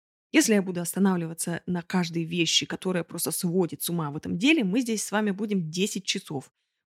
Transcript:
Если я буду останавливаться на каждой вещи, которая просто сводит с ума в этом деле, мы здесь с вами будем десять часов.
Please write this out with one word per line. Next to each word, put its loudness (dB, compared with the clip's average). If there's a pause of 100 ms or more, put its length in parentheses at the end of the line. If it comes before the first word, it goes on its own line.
(320)
Если 6
я 6
буду -2
останавливаться 0
на -2
каждой -2
вещи, 0
которая -2
просто -4
сводит 0
с -4
ума -2
в -6
этом -6
деле, 4
мы 2
здесь -2
с -10
вами 2
будем -2
десять -2
часов. -6 (340)